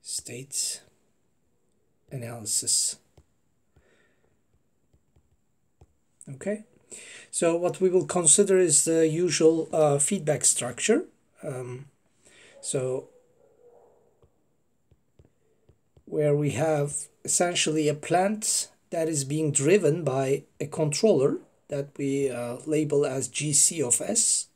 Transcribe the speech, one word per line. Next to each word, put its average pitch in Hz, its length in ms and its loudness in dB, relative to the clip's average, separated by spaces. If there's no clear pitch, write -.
State - 800 -10
analysis. 117 840 -4
Okay, 196 360 -8
so 170 260 0
what 170 240 -2
we 190 80 4
will 175 180 2
consider 185 520 4
is 175 260 4
the 160 240 4
usual, 160 640 2
uh, 151 260 4
feedback 151 460 -2
structure. 214 640 0
Um, 127 440 -10
so 131 480 -4
where 147 320 0
we 147 140 0
have 147 580 -2
essentially 175 640 0
a 147 60 0
plant 190 720 0
that 165 180 -2
is 151 160 -2
being 151 260 -2
driven 165 540 2
by 135 400 -2
a 143 60 -4
controller 160 720 2
that 143 280 -6
we, 139 340 -2
uh, 120 360 -8
label 147 400 2
as 131 200 -4
G 147 280 -4
C 165 280 2
of 123 200 0
S. - 540 0